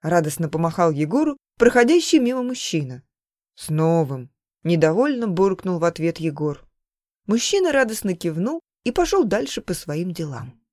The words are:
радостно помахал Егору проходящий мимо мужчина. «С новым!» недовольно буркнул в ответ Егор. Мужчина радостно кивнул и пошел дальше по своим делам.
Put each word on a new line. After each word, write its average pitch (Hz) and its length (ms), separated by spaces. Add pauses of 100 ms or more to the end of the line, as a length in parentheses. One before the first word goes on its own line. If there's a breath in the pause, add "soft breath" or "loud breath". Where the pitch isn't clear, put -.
радостно 160 460
помахал 165 420
Егору 208 460 (220)
проходящий 262 600
мимо 254 240
мужчина. 156 600 (520)
«С - 140
новым!» 156 640 (320)
недовольно 196 680
буркнул 185 500
в 160 60
ответ 165 340
Егор. 151 480 (600)
Мужчина 320 460
радостно 220 420
кивнул 170 460 (220)
и 247 80
пошел 359 340
дальше 226 360
по - 140
своим 165 380
делам. 131 480 (120)